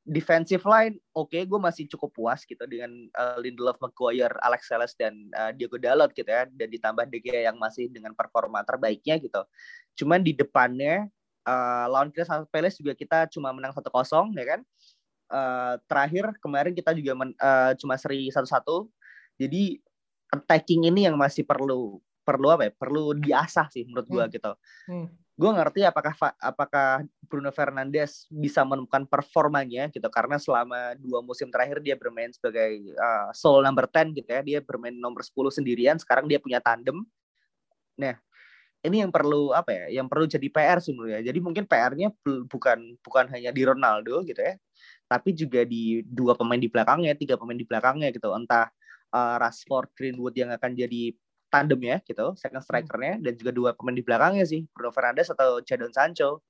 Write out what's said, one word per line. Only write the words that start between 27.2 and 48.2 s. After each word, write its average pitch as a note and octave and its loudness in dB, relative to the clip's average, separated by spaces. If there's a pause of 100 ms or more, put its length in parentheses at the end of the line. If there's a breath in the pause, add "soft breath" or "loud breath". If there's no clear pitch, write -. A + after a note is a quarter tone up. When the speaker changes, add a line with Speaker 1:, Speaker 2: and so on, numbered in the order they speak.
Speaker 1:
Bruno C#3+ -6
Fernandes C#3 -4
bisa D3+ -2
menemukan C3+ 0
performanya C#3+ 0
gitu, - -12
karena B2 0
selama B2 -2
dua B2+ -4
musim B2 -8
terakhir C3 -4
dia C#3+ -2
bermain A#2 -8
sebagai, A2 -4
uh, G#2+ 0
sole C#3 6
number C3+ 2
ten D#3+ 2
gitu C#3 -10
ya, C3 -2
dia D3 -2
bermain A#2+ -10
nomor B2 -8
sepuluh C3+ -2
sendirian, C3 2
sekarang C#3+ 2
dia D3 4
punya B2 0
tandem. A#2+ 0 (960)
Nah, C3+ -4 (640 soft breath)
ini G3 2
yang G3+ 0
perlu D3 4
apa D#3+ 0
ya? F#2 -4
Yang C3 -6
perlu D#3 4
jadi C#3 -2
P D#3 2
R E3+ 6
sih D3+ -6
menurut A2+ -6
ya. A2 -4
Jadi C3 -2
mungkin F3 -4
P - 0
R-nya C#3 2 (120)
bel-, C3+ -4
bukan, A#2+ -2
bukan - 2
hanya B2 -6
di C3 2
Ronaldo B2+ 2
gitu C#3+ -8
ya, F#3+ -2 (480 soft breath)
tapi B2 0
juga B2+ 0
di A#2 -2
dua B2 2
pemain A#2+ 0
di A#2+ 0
belakangnya, D3 2
tiga C3+ -2
pemain A#2+ -10
di A#2+ -8
belakangnya B2+ 0
gitu. A#2 -6